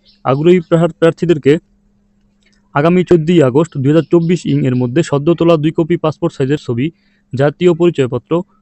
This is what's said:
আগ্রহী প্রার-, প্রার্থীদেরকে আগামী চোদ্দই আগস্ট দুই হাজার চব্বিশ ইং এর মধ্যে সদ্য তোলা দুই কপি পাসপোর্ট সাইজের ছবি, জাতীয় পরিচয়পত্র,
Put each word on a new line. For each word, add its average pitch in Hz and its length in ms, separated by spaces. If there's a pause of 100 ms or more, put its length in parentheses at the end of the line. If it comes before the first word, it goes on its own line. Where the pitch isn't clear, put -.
(240)
আগ্রহী 156 360
প্রার-, 165 320
প্রার্থীদেরকে 160 640 (1120)
আগামী 170 320
চোদ্দই 165 380
আগস্ট 139 360
দুই 135 140
হাজার 160 180
চব্বিশ 170 360
ইং 143 200
এর 127 80
মধ্যে 127 280
সদ্য 147 320
তোলা 165 220
দুই 156 160
কপি 165 240
পাসপোর্ট 165 380
সাইজের 143 240
ছবি, 123 320 (440)
জাতীয় 151 400
পরিচয়পত্র, 160 680 (200)